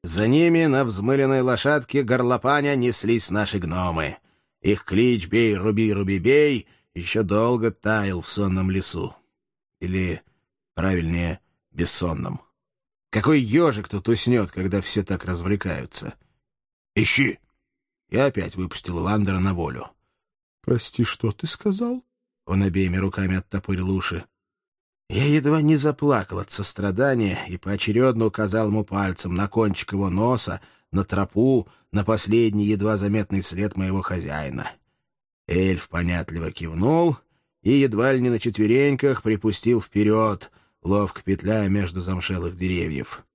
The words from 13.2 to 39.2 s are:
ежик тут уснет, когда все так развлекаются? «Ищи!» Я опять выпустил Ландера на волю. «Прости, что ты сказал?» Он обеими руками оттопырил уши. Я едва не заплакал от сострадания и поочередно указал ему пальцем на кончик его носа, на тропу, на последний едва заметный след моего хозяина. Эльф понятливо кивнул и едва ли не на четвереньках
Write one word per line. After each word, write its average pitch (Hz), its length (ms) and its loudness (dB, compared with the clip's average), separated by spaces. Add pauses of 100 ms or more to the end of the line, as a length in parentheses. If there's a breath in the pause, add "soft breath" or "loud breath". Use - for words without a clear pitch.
ежик 120 480 2
тут 101 220 -4
уснет, 117 420 2
когда 92 300 -2
все 101 200 -2
так 95 220 -4
развлекаются? 90 920 -4 (800)
«Ищи!» 120 440 2 (680)
Я 127 160 2
опять 107 320 -4
выпустил 90 400 -6
Ландера 98 420 0
на 95 140 2
волю. 73 360 -6 (720)
«Прости, - 440 0
что - 260 -4
ты - 160 -8
сказал?» 240 560 -4 (420)
Он 98 180 0
обеими 92 340 0
руками 95 400 -2
оттопырил 92 520 -4
уши. 92 360 -4 (840)
Я 135 200 0
едва 151 340 2
не 151 160 4
заплакал 135 640 0
от 95 120 -8
сострадания 101 960 0
и 90 80 -10
поочередно 110 680 0
указал 107 420 0
ему 107 160 0
пальцем 95 500 -4
на 98 140 -2
кончик 104 460 -2
его 98 160 0
носа, 104 500 -2 (320 soft breath)
на 95 140 0
тропу, 104 640 0 (240 soft breath)
на 107 100 0
последний 107 600 2
едва 107 320 0
заметный 101 460 -2
след 95 340 -4
моего 95 240 -2
хозяина. 76 720 -8 (760)
Эльф 92 400 0
понятливо 85 640 -4
кивнул 120 680 0 (460)
и 113 80 2
едва 131 400 4
ли 131 80 2
не 123 100 2
на 120 100 0
четвереньках 127 840 2